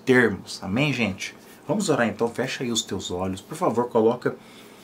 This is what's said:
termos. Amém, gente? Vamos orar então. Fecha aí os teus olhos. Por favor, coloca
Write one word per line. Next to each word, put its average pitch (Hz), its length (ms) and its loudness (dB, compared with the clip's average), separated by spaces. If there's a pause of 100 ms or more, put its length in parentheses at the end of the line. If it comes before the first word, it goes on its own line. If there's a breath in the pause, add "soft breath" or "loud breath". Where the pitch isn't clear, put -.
termos. 117 580 4
Amém, 127 300 0
gente? 104 420 -4 (320 loud breath)
Vamos 185 220 -2
orar 123 180 2
então. 113 220 -2
Fecha 127 340 -6
aí 120 80 -2
os 110 100 0
teus 95 300 -6
olhos. 92 300 -4
Por - 140 -12
favor, 123 340 0
coloca 120 460 2 (480 loud breath)